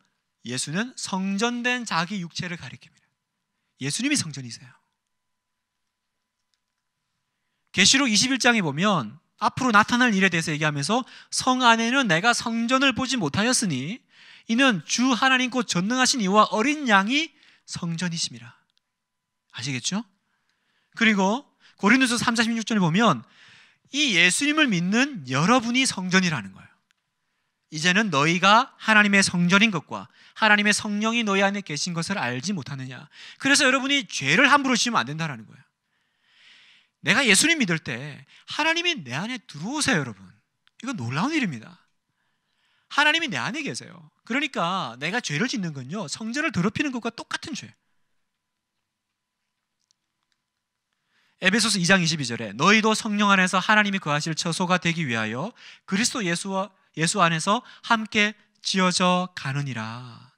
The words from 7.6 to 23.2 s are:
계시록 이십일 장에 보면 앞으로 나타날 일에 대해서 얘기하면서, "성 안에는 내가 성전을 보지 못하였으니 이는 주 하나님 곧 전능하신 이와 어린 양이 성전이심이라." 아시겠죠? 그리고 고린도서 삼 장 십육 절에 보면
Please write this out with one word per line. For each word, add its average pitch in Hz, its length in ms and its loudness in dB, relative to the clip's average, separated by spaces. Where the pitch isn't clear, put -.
계시록 254 380 4
이십일 247 280 0
장에 233 240 4
보면 147 560 -2
앞으로 247 320 0
나타날 233 440 4
일에 190 140 4
대해서 170 220 0
얘기하면서, 151 540 -2
"성 254 320 0
안에는 233 460 2
내가 185 240 2
성전을 233 640 0
보지 254 220 -2
못하였으니 190 840 -2
이는 226 380 2
주 254 260 0
하나님 254 380 2
곧 240 180 -2
전능하신 240 540 0
이와 202 220 4
어린 294 440 0
양이 226 440 2
성전이심이라." 165 920 -8
아시겠죠? 135 520 -6
그리고 214 500 2
고린도서 240 420 4
삼 233 160 0
장 226 120 2
십육 226 200 -4
절에 220 140 0
보면 170 420 2